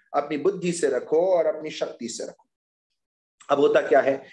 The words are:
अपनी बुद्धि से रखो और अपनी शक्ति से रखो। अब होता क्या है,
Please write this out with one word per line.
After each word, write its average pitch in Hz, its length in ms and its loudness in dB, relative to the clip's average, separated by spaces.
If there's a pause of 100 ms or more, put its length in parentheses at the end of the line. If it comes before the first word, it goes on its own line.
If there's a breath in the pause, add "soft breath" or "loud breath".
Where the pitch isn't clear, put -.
(140)
अपनी 147 240 -2
बुद्धि 175 340 -2
से 151 160 -2
रखो 151 460 0
और 165 120 2
अपनी 151 240 -4
शक्ति 123 380 -8
से - 160 -10
रखो। - 240 -16 (1040)
अब 139 80 4
होता 151 220 4
क्या 143 180 4
है, 135 340 0